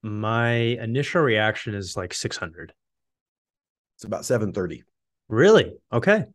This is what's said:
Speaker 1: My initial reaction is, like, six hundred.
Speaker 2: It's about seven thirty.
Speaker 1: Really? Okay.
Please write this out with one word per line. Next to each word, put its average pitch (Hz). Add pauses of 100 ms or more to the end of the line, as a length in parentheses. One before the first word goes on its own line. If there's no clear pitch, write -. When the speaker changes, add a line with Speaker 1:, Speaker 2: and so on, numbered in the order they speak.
Speaker 1:
My 110
initial 117
reaction 107
is, 98
like, 90
six -
hundred. 80 (1200)
Speaker 2:
It's -
about 104
seven 107
thirty. 90 (460)
Speaker 1:
Really? 143 (200)
Okay. 180